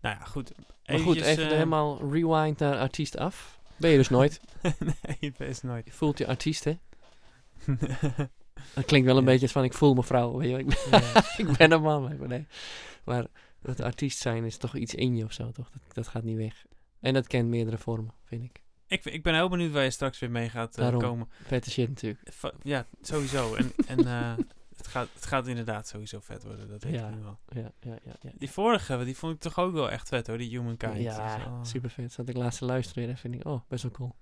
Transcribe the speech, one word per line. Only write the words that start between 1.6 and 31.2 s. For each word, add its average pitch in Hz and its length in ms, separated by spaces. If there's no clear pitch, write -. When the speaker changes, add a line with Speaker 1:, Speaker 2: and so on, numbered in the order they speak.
Speaker 2:
rewind 156 480
naar 143 200
artiest 135 380
af. - 420
Ben 165 140
je 147 60
dus 131 120
nooit. 135 320
Speaker 1:
<laughs> 165 580
Nee, 143 180
best 135 260
nooit. 120 220
Speaker 2:
Je - 60
voelt 147 260
je - 100
artiest, - 360
hè? 156 140
Speaker 1:
<laughs> 135 220
Speaker 2:
Dat 135 120
klinkt 131 220
wel 131 100
een 131 60
Speaker 1:
Ja. 131 80
Speaker 2:
beetje 131 180
van, 135 140
"Ik 123 100
voel 143 200
me 127 100
vrouw", 123 340
weet 131 120
je 127 60
wel. 131 40
Ik 135 300
ben, - 120
Speaker 1:
Ja. - 220
Speaker 2:
<laughs> - 140
ik 139 60
ben 160 140
een 165 100
man, 147 360
maar 139 100
nee. 147 200
Maar 123 220
het 123 200
artiest 131 360
zijn 113 260
is 113 140
toch - 180
iets 120 200
in 123 200
je 113 80
of 110 100
zo, 117 180
toch? 120 200
Dat, 131 100
dat 117 120
gaat 113 160
niet 110 140
weg. 110 280
En 131 140
dat 131 140
kent 120 220
meerdere 113 280
vormen, 113 360
vind 120 200
ik. - 180
Speaker 1:
Ik, - 180
ik 156 180
ben 170 100
heel 170 160
benieuwd 175 220
waar 143 120
je 131 60
straks 131 300
weer 120 120
mee 117 180
gaat, 117 280
eh, - 60
Speaker 2:
Daarom. 123 180
Speaker 1:
komen. 120 280
Speaker 2:
Vette - 280
shit 123 180
natuurlijk. 113 440
Speaker 1:
Va-, - 200
ja, 135 220
sowieso. 135 540
En, 127 160
en, 131 200
eh, 120 260
Speaker 2:
<laughs> - 200
Speaker 1:
het - 100
gaat, 123 260
het - 120
gaat 127 220
inderdaad 113 400
sowieso 107 320
vet 107 240
worden, 104 260
dat 104 140
weet 147 100
Speaker 2:
Ja. 110 140
Speaker 1:
ik 107 80
nu 110 60
wel. 101 260
Speaker 2:
Ja, 113 320
ja, 117 240
ja, 120 180
ja. 127 160
Speaker 1:
Die 139 140
vorige, 190 520
die 127 140
vond 160 180
ik 151 40
toch 170 200
ook 180 140
wel 143 180
echt - 160
vet, 123 200
hoor, 117 100
die 120 120
Humankind. 117 480
Speaker 2:
Ja, 110 400